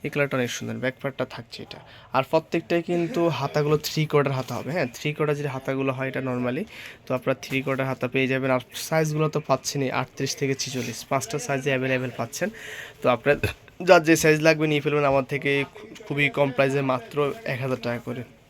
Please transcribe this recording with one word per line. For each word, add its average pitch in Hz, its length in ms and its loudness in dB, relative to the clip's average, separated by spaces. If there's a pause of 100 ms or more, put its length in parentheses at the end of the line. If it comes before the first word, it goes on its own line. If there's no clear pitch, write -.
এই 143 80 -6
কালারটা 143 260 0
অনেক 120 140 0
সুন্দর, 113 240 -6
ব্যাক 127 280 -2
পার্টটা 139 220 -4
থাকছে - 380 -12
এটা। - 160 -14 (340)
আর 131 180 2
প্রত্যেকটাই 165 520 0
কিন্তু 170 460 0
হাতাগুলো 151 480 2
থ্রি 151 300 -2
কোয়ার্টার 139 280 2
হাতা 131 200 -4
হবে। 110 160 -6
হ্যাঁ, 160 240 0
থ্রি - 180 -4
কোয়ার্টার 147 300 0
যে 147 60 -4
হাতাগুলো 135 440 -2
হয়, 131 160 -4
এটা 135 120 -4
normally। 127 440 -2 (420)
তো 131 80 0
আপনারা 131 280 0
থ্রি 135 200 -2
কোয়ার্টার 135 240 0
হাতা 127 220 -2
পেয়ে 131 200 2
যাবেন। 131 220 0
আর 127 100 4 (140)
সাইজগুলো 156 540 0
তো 151 180 -2
পাচ্ছেনই 135 440 0
আটত্রিশ 127 460 -4
থেকে 135 180 0
ছিচল্লিশ, 123 540 -6
পাঁচটা 139 300 -2
সাইজে 139 320 -2
অ্যাভেলেবেল 131 460 0
পাচ্ছেন। 143 320 -4 (540)
তো 147 60 4
আপনার 127 280 4 (460)
যার 175 200 10
যে 160 140 6
সাইজ 156 240 4
লাগবে, 156 260 4
নিয়ে 151 140 2
ফেলবেন 147 240 2
আমার 135 200 4
থেকে 139 400 0 (440)
খুবই 143 200 2
কম 139 220 2
প্রাইসে, 135 300 2
মাত্র 139 520 0 (120)
এক 135 160 -4
হাজার 131 220 -2
টাকা 120 160 -4
করে। 123 520 -10